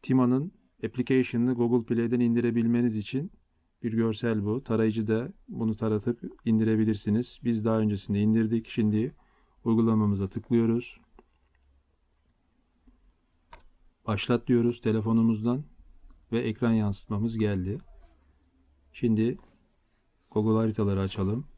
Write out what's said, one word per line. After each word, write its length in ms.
Tima'nın 500
application'ını 680
Google 320
Play'den 340
indirebilmeniz 760
için 340
bir 100
görsel 520
bu. 200
Tarayıcıda 680
bunu 280
taratıp 440
indirebilirsiniz. 1000
Biz 200
daha 140
öncesinde 420
indirdik. 480
Şimdi 460
uygulamamıza 640
tıklıyoruz. 720
Başlat 400
diyoruz 340
telefonumuzdan 840
ve 80
ekran 320
yansıtmamız 680
geldi. 400
Şimdi 460
Google 280
haritaları 420
açalım. 460